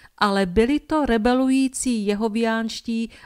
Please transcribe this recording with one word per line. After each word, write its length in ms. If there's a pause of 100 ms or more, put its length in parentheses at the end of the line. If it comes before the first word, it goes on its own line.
(180)
ale 280
byli 340
to 260
rebelující 1000
jehoviánští 1040 (160)